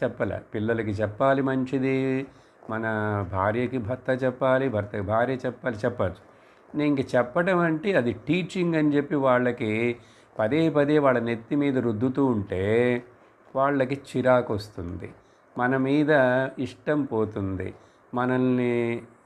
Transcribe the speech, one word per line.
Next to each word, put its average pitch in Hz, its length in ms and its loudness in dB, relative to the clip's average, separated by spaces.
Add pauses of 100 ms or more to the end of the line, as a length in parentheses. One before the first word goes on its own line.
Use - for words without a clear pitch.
చెప్పలే. 107 360 -4 (140)
పిల్లలకి 113 360 0
చెప్పాలి 110 520 0
మంచిది, 131 840 -2 (440)
మన 113 140 -4 (480)
భార్యకి 113 460 0
భర్త 127 460 -2
చెప్పాలి, 131 440 2
భర్తకి 104 340 -4
భార్య 113 320 0 (120)
చెప్పాలి, 120 380 -6
చెప్పచ్చు. 104 460 -4 (440)
నేను 147 240 0
ఇంక 127 160 -2
చెప్పడం 175 440 2
అంటే 165 340 0
అది 120 200 2
టీచింగ్ 170 600 -2
అని 151 220 2
చెప్పి 143 180 0
వాళ్ళకి 120 840 2 (420)
పదే 147 320 2
పదే 147 280 4
వాళ్ళ 135 200 4
నెత్తి 117 380 -4
మీద 143 220 0
రుద్దుతూ 127 480 0
ఉంటే 113 760 0 (540)
వాళ్ళకి 139 380 0
చిరాకు 127 600 0
వస్తుంది, 90 560 -10 (480)
మన 127 180 2
మీద 139 340 2 (480)
ఇష్టం 147 460 -4
పోతుంది, 98 720 -4 (400)
మనల్ని 123 880 0 (240)